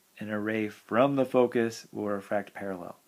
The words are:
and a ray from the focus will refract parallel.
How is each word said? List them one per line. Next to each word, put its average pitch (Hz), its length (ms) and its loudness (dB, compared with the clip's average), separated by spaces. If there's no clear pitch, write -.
and 107 120 -8
a 107 80 -2
ray 107 300 -2
from 127 460 2
the 131 100 2
focus 120 680 2
will 107 160 -6
refract 101 460 -4
parallel. 90 440 -10